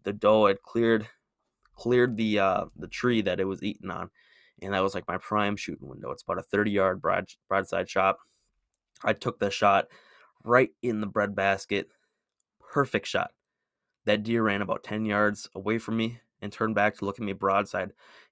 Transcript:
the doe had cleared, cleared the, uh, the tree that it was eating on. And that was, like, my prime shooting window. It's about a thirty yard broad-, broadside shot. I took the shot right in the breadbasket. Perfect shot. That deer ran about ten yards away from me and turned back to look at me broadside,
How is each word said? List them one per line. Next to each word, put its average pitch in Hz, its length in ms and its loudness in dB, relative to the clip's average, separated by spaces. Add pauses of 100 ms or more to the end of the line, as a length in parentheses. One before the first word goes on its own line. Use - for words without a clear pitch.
the 101 100 -6
doe 107 340 4
had 98 140 2
cleared, 113 460 0 (680)
cleared 123 420 2
the, 107 220 2
uh, 95 260 2 (100)
the - 120 -12
tree 120 360 0
that 92 160 0
it 95 60 2
was 95 180 -6
eating 95 280 -6
on. 87 200 -8 (500)
And 98 120 -6
that 95 100 2
was, 98 120 0
like, 90 120 -8
my 90 100 -2
prime 104 400 0
shooting - 300 -10
window. 64 240 -10
It's - 120 -10
about 87 160 -4
a - 40 -8
thirty 104 280 2
yard 95 300 2
broad-, 92 300 -2 (180)
broadside 95 400 -2
shot. 95 280 2 (840)
I 110 100 0
took - 260 -4
the 101 120 0
shot 98 360 2 (560)
right 120 280 4 (100)
in 110 200 -2
the 104 60 -4
breadbasket. 98 840 -2 (680)
Perfect - 480 -2
shot. - 240 -4 (760)
That 107 180 2
deer 117 200 2
ran 101 180 2
about 95 220 -4
ten 107 220 -6
yards 104 500 0
away 101 240 -2
from 113 180 -4
me 117 240 -4 (200)
and 104 100 -10
turned 110 240 -2
back 104 220 2
to 101 80 -8
look 98 140 -6
at 113 60 -8
me 98 80 -4
broadside, 98 600 -2 (380)